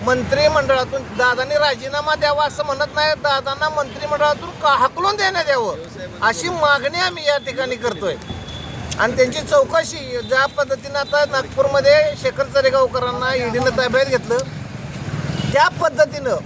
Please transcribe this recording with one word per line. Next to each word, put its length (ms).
मंत्रिमंडळातून, 960
दादांनी 540
राजीनामा 600
द्यावा 300
असं 200
म्हणत 300
नाही, 180
दादांना 560
मंत्रिमंडळातून 800
का 200
हाकलून 460
देण्यात 340
यावं, 260
अशी 280
मागणी 500
आम्ही 280
या 100
ठिकाणी 380
करतोय. 400
आणि 160
त्यांची 260
चौकशी 800
ज्या 160
पद्धतीनं 540
आता 320
नागपूरमध्ये 920
शेखर 220
चरेगावकरांना 920
ईडीनं 340
ताब्यात 360
घेतलं, 320
त्या 140
पद्धतीनं 800